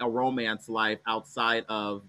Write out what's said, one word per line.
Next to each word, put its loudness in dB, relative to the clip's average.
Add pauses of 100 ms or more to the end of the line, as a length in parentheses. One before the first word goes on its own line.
a 0
romance 0
life 0
outside 0
of -2